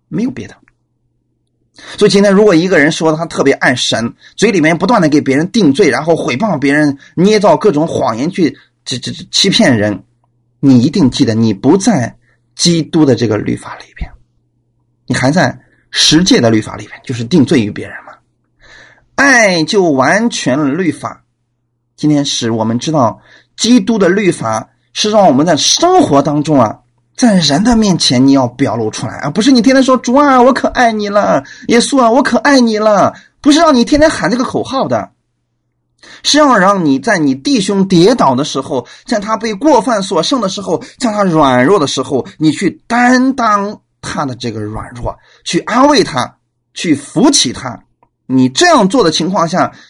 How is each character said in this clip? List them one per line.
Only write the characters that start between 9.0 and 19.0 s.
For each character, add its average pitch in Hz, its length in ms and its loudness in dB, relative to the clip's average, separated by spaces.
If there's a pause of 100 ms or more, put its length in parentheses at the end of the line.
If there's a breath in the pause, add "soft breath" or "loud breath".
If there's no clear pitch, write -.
这 160 180 -16
欺 - 200 0
骗 170 280 2
人， 101 260 -4 (560)
你 131 220 4
一 156 80 2
定 151 220 0
记 - 120 -2
得 117 120 0
你 113 180 2
不 127 240 2
在 190 400 -2 (380)
基 170 260 0
督 151 240 0
的 127 100 4
这 113 120 0
个 104 100 -2
律 113 180 -4
法 - 200 -14
里 - 100 -20 (100)
边， - 140 -10 (960)
你 131 80 -4
还 127 160 0
在 160 300 0 (320 soft breath)
十 - 320 2
诫 190 180 2
的 113 80 2
律 110 120 0
法 101 140 -12
里 107 120 -16
边， - 160 -20
就 135 100 -8
是 117 100 -8
定 123 220 2
罪 120 180 2
于 101 60 -6
别 98 180 -10
人 - 80 -18 (120)
嘛。 - 60 -20 (1040 soft breath)